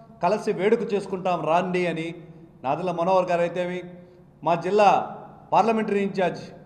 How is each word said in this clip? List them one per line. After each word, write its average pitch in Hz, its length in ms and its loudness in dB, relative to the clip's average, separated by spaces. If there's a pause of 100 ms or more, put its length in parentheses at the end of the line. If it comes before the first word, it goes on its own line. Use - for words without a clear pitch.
(240)
కలిసి 208 280 0
వేడుక 196 320 2 (100)
చేసుకుంటాం 185 460 -2 (120)
రాండి 180 360 0
అని 160 200 -4 (560)
నాదెళ్ల 156 280 -2
మనోహర్ 180 400 2
గారు 170 100 2
అయితేమి, 180 400 -4 (640)
మా 160 100 2 (120)
జిల్లా 202 240 6 (640)
పార్లమెంటరీ 202 500 2
ఇన్ఛార్జ్ 180 400 -2 (220)